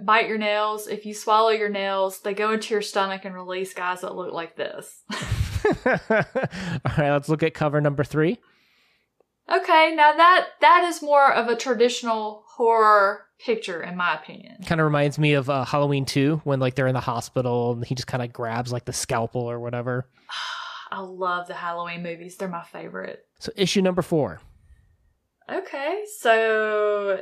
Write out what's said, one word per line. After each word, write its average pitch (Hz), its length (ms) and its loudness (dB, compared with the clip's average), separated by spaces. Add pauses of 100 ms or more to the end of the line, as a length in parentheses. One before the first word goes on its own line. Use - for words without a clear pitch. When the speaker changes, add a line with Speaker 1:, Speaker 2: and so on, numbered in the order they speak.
Speaker 1:
bite 214 260 4
your 214 120 -2
nails. 214 480 -2
If 208 180 -8
you 208 80 -10
swallow 220 380 4
your 220 180 0
nails, 196 520 -2
they 208 120 -4
go 208 200 -2
into 220 200 -4
your 208 80 0
stomach 196 460 -4
and 185 80 -12
release 185 400 -8
guys 180 260 -6
that - 140 -10
look 180 180 -10
like 165 240 -10
this. - 540 -12
<laughs> - 0 -
Speaker 2:
<laughs> - 760 -2
All 247 100 2 (1000)
right, 147 140 2
let's 143 180 0
look 156 140 -2
at 160 100 0
cover 151 300 -2
number 143 220 0
three. 156 340 0 (1120)
Speaker 1:
Okay, 330 440 4
now 302 180 6
that, 349 360 6 (120)
that 349 240 8
is 330 180 -4
more 285 300 6
of 233 160 0
a 226 80 0
traditional 226 880 -2
horror 214 800 4 (140)
picture, 214 440 -4
in 180 140 -8
my 175 180 0
opinion. - 480 -16
Speaker 2:
Kinda 160 220 2
reminds 147 340 2
me 151 140 4
of, 139 160 2
uh, 135 160 2
Halloween 143 400 2
two, 147 400 2
when, 139 160 0
like, 131 140 0
they're 135 120 0
in 131 80 2
the 127 60 -2
hospital 120 720 -2
and 117 120 -6
he 131 100 -4
just 123 120 -6
kinda 123 220 -4
grabs, 120 440 -6
like, 120 120 -6
the 131 80 -8
scalpel 120 500 -4
or 120 160 -6
whatever. 123 480 -4 (220)
Speaker 1:
<sighs> - 600 -12
I 196 100 -10
love 180 480 -4
the 180 60 -10
Halloween 170 480 -8
movies. 170 340 -12
They're 196 120 -6
my 170 140 -8
favorite. - 640 -14 (140)
Speaker 2:
So - 180 -12
issue 196 240 2
number 185 220 2
four. 123 380 -2 (1120)
Speaker 1:
Okay, 339 540 -6 (140)
so 214 1040 2